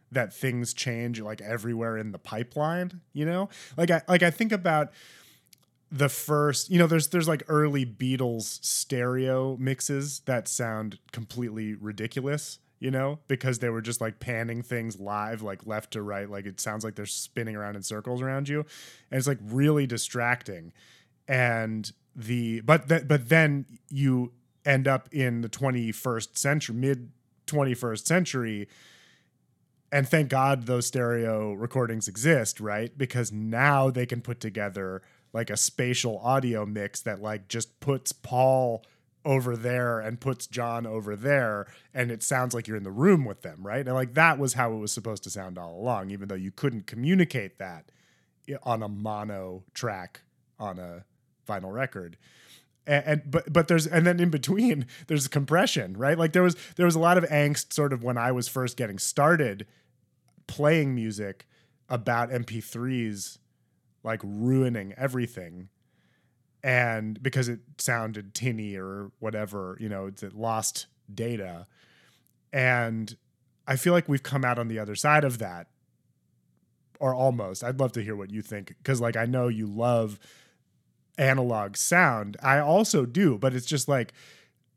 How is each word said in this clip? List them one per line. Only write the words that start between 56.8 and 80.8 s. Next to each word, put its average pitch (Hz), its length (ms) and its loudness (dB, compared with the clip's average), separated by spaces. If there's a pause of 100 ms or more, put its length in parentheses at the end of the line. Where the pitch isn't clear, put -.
was 170 80 6
a 160 60 2
lot 180 160 6
of 170 80 4
angst 147 480 2
sort 143 220 0
of 120 80 -4
when 123 160 -2
I 120 120 2
was 123 160 -2
first 127 300 -4
getting 101 220 -6
started 143 680 2 (800)
playing 147 480 2
music 107 520 -6 (420)
about 120 420 0
M 123 140 -4
P 113 160 -8
threes, 117 760 -6 (640)
like, 113 200 -4
ruining 113 760 0
everything. 104 720 -6 (920)
And 113 600 0
because 127 280 0
it 117 100 -8 (160)
sounded 110 560 -4
tinny 110 420 -4
or 98 440 -10
whatever, 104 600 -6
you 110 120 -6
know, 98 160 -6
it's, 98 160 -12
it 98 120 -12
lost 110 520 -4 (260)
data. 98 540 -6 (880)
And 117 600 2 (520)
I 131 100 2
feel 175 160 4
like 170 160 4
we've 143 140 2
come 135 240 -2
out 120 120 0
on 117 100 -2
the 113 100 -4
other 104 160 -6
side 147 300 6
of 123 160 0
that, 87 260 -8 (1300)
or 131 160 0
almost. 120 480 0
I'd 131 180 -2
love 127 120 2
to 117 100 -4
hear 104 140 -6
what 101 140 -10
you 107 100 -6
think, 101 420 -10
'cause, 135 160 0
like, 117 160 0
I 117 120 0
know 123 220 2
you 110 180 -2
love 110 520 0 (1000)